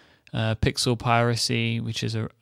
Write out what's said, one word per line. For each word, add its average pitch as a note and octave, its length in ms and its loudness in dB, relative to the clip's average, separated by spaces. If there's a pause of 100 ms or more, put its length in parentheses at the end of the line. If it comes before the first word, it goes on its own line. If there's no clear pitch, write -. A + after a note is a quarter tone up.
(340)
uh, A2 220 0
Pixel B2+ 420 0
Piracy, A#2 800 2
which A#2 240 -6
is A2+ 140 -4
a, A2 120 -4 (140)